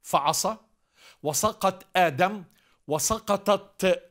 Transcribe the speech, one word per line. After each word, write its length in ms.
فعصى، 520
وسقط 640
آدم 480
وسقطت 1200